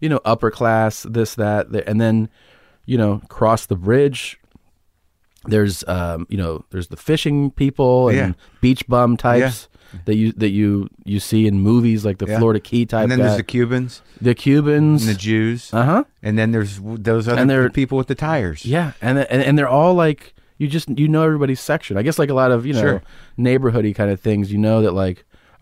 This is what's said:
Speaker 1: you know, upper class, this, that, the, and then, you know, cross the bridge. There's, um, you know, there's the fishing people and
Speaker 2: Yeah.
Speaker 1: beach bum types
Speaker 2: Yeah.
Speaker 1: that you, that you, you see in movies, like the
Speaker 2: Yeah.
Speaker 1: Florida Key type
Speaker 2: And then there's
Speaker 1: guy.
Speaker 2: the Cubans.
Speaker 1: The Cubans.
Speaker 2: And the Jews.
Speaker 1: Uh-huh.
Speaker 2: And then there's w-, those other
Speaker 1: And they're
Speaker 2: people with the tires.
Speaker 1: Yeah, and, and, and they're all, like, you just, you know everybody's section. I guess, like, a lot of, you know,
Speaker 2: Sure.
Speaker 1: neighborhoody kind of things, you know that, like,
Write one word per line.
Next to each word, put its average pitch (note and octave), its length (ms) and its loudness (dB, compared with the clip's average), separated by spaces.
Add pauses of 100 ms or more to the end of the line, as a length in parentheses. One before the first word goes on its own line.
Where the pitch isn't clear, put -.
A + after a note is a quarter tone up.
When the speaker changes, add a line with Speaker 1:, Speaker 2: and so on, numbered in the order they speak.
Speaker 1:
you D#3 80 -4
know, C#3+ 160 0
upper A2+ 260 0
class, A2+ 580 0
this, A2 280 -4
that, G#2 360 -2
the, G#2 160 -4
and G#2+ 120 0
then, A2+ 280 2 (580)
you B2 120 -2
know, G#2 300 0
cross A2 380 0
the - 80 -2
bridge. B2 640 0 (1080)
There's, G#2 420 0
um, F2 420 -4
you G2+ 80 -6
know, E2 320 -6
there's F2+ 180 -10
the - 80 -16
fishing D3 540 -2
people B2+ 580 2
and A#2 80 2
Speaker 2:
Yeah. F#2+ 160 0 (300)
Speaker 1:
beach B2 260 2
bum A#2+ 300 2
types B2 500 0 (240)
Speaker 2:
Yeah. F#2+ 140 -16
Speaker 1:
that G#2+ 100 0
you, A2 160 0
that G#2+ 180 -2
you, G2+ 380 0 (160)
you G2+ 160 -4
see A2 260 2
in G2 140 2
movies, A2 440 2
like G2 140 -2
the G2 80 -6
Speaker 2:
Yeah. G#2+ 120 -4
Speaker 1:
Florida A2+ 220 2
Key A#2+ 260 -2
type A2 160 -2
Speaker 2:
And A#2+ 100 0
then B2+ 60 0
there's A2+ 140 2
Speaker 1:
guy. G#2 60 0
Speaker 2:
the A#2 40 -4
Cubans. B2 580 -4 (220)
Speaker 1:
The B2 120 2
Cubans. D3 720 2
Speaker 2:
And G#2+ 80 2
the F#2+ 40 -6
Jews. A2 540 -2
Speaker 1:
Uh-huh. D3+ 320 2 (180)
Speaker 2:
And G#2+ 160 0
then A2 140 2
there's G2+ 260 -2
w-, G#2+ 180 -12
those A2+ 320 0
other A#2+ 120 0
Speaker 1:
And C3 100 4
they're C3 180 2
Speaker 2:
people C3+ 300 -2
with C3 80 -2
the C3+ 80 -4
tires. B2 500 -4
Speaker 1:
Yeah, D3 280 -2 (100)
and, B2+ 160 0
and, C3 240 0
and C#3 160 2
they're C#3 100 2
all, D3+ 260 4
like, D#3+ 380 0 (240)
you D3 100 -4
just, D3+ 220 -4 (100)
you D3+ 100 4
know D#3 140 4
everybody's C#3+ 380 0
section. D3 380 -4
I G#2 40 0
guess, D3+ 160 -2
like, C#3+ 120 0
a C#3 40 0
lot C3 160 4
of, A#2+ 140 0
you C#3+ 80 -4
know, A#2 80 0
Speaker 2:
Sure. A2 220 0 (360)
Speaker 1:
neighborhoody A#2+ 560 2
kind G2+ 160 0
of G2 100 -4
things, G#2 300 -2
you G2+ 60 -4
know A2 240 2
that, G#2 120 2
like, F#2 320 -4 (380)